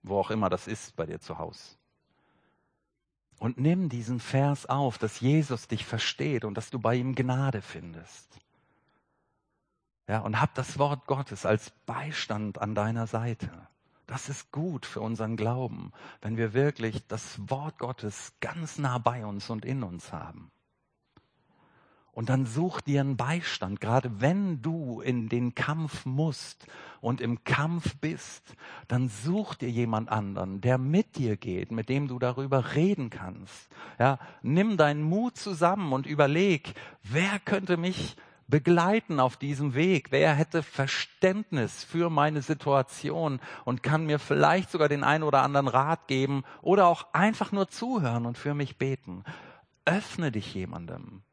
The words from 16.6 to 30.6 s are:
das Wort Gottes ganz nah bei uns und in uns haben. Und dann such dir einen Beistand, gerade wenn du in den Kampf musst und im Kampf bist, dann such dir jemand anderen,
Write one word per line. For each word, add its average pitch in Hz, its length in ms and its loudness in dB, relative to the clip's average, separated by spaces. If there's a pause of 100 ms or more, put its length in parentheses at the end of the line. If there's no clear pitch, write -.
das - 420 -8
Wort 143 280 -6
Gottes - 600 -8
ganz 160 380 -8
nah 131 180 0
bei 117 300 2
uns 101 240 -8
und 110 160 -4
in 135 160 -2
uns 87 280 -10
haben. 78 400 -12 (1600)
Und 113 180 -4
dann 131 160 4
such 160 340 -2
dir 139 220 2
einen 135 160 -2
Beistand, 127 640 -4
gerade 113 400 0
wenn 170 400 0
du 147 400 -4
in 120 260 0
den 120 260 0
Kampf 156 520 -4
musst 139 600 -4 (360)
und 117 180 0
im 117 240 -2
Kampf 156 520 0
bist, - 600 -8 (320)
dann 123 220 0
such 156 460 -2
dir 123 140 -4
jemand 113 380 0
anderen, 98 540 -2